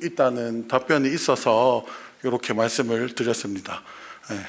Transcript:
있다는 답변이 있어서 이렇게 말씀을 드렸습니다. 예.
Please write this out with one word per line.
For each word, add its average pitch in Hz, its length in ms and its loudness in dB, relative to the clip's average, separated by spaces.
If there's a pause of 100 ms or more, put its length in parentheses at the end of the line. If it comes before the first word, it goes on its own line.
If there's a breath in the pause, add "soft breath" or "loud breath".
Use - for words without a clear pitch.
있다는 120 640 0
답변이 135 460 2
있어서 123 720 4 (380 loud breath)
이렇게 120 300 -2
말씀을 117 640 0
드렸습니다. 101 680 -2 (480 loud breath)
예. 101 180 -6